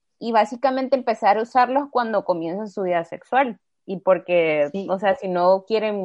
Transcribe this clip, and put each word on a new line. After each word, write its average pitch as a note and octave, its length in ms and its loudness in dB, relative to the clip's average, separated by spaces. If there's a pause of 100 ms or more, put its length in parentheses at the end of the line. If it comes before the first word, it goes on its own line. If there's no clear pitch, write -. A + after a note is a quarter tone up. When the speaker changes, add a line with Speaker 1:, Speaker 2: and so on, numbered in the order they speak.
(180)
Speaker 1:
y A3+ 140 -6
básicamente B3+ 640 0
empezar A3 420 0
a A3+ 40 -2
usarlos C4 480 0
cuando A3+ 340 -2
comienzan F3+ 440 -4
su G3 140 -8
vida F3 220 -2
sexual, A#3+ 540 -2 (260)
y F#3+ 160 -8
porque, E3 720 2
Speaker 2:
Sí. G3 160 -8
Speaker 1:
o F#3 100 -2
sea, F#3+ 180 2
si F#3+ 120 -8
no F#3 380 2
quieren G#3+ 380 -2